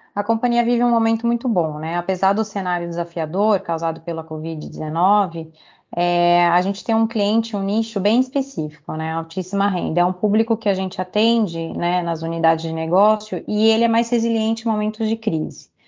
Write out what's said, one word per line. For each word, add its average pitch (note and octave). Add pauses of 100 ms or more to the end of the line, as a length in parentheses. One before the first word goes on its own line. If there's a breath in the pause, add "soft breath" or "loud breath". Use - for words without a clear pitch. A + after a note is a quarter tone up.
(140 loud breath)
A G3+
companhia A#3
vive A#3+
um A#3+
momento A3+
muito A#3
bom, E3
né? D#3+
Apesar F#3
do G#3
cenário F3+
desafiador F3
causado E3
pela D#3+
covid D#3
dezenove, D#3+ (420 soft breath)
é, F3
a E3+
gente G3
tem A3+
um A3+
cliente, A3
um G3
nicho G#3
bem G#3+
específico, B3+
né? D#3+
Altíssima F3
renda. E3+
É F3
um F#3
público A3
que A3
a G3
gente F#3+
atende, G#3
né, F3
nas E3
unidades E3
de D#3+
negócio F3+
e G#3
ele A3
é A#3
mais A#3
resiliente A3+
em A#3
momentos G#3+
de A3
crise. D#3 (200 loud breath)